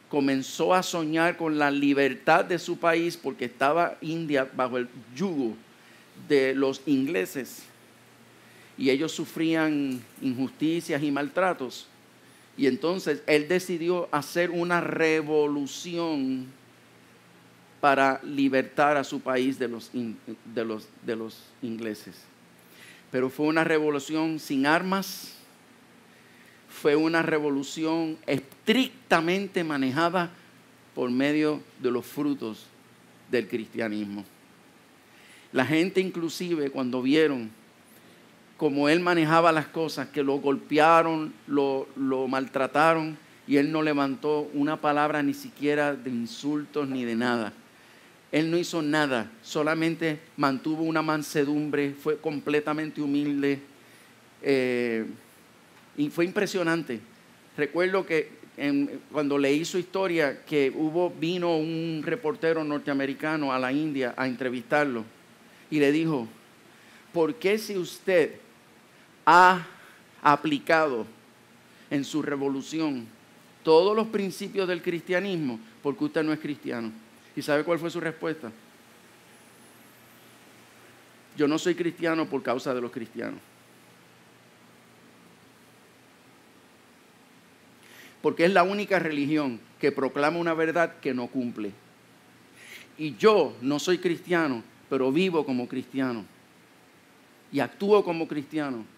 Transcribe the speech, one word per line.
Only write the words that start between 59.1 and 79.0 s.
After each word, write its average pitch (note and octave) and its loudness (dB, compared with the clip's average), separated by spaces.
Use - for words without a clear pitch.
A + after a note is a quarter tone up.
cuando C#3+ 0
leí C#3+ 2
su F#3 -4
historia, E3+ 0
que C#3 2
hubo, D#3 0
vino E3+ 0
un D#3+ -4
reportero D#3+ -2
norteamericano C#3+ -2
a C3 0
la B2+ 0
India C#3 -2
a C3 -2
entrevistarlo, B2+ -2
y D#3 0
le C#3+ 6
dijo, D#3 0
"¿Por D#3 2
qué F#3+ 0
si G#3+ -8
usted E3+ 2
ha F3+ 8
aplicado C#3+ 2
en C#3+ 0
su D3 -4
revolución C#3 -4
todos E3+ 6
los A3 2
principios G3 -4
del F3 -2
cristianismo, F3 -2
por C#3 -2
qué D3 -2
usted D3+ 0
no D#3 0
es D3+ -2
cristiano?". B2+ -8
¿Y D3 -6
sabe D3 2
cuál E3+ 0
fue E3 -6
su E3+ -6
respuesta? D#3+ -6